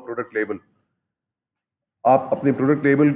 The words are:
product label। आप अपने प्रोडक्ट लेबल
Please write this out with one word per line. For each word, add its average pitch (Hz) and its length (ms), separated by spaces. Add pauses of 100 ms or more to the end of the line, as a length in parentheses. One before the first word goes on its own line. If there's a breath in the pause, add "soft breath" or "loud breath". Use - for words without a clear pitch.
product 117 340
label। 104 240 (1400)
आप 131 280
अपने 135 200
प्रोडक्ट 143 340
लेबल 143 300